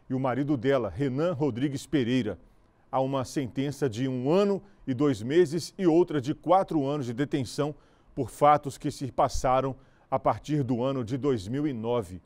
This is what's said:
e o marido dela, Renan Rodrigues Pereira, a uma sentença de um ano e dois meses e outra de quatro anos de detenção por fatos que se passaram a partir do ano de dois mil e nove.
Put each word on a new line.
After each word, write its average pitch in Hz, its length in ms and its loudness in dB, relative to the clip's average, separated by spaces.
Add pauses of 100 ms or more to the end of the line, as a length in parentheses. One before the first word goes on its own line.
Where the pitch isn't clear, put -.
e 135 60 -6
o 127 60 -2
marido 135 360 0
dela, 127 400 0
Renan 143 380 0
Rodrigues 135 540 -2
Pereira, 120 500 0 (540)
a 131 100 0
uma 135 240 -2
sentença 143 640 -2
de 117 180 -4
um 127 220 -2
ano 196 320 2 (240)
e 135 80 -2
dois 123 300 2
meses 151 520 2
e 190 120 2
outra 160 340 4
de 143 140 -2
quatro 165 500 2
anos 143 220 -2
de 123 80 -4
detenção 143 580 -2 (400)
por 127 160 -4
fatos 147 480 4
que 147 140 -6
se 127 200 -8
passaram 131 640 2 (360)
a 135 80 0
partir 147 420 0
do 120 220 0
ano 135 200 -2
de 117 140 -4
dois 120 300 0
mil 139 180 -2
e 147 80 -2
nove. 110 520 -4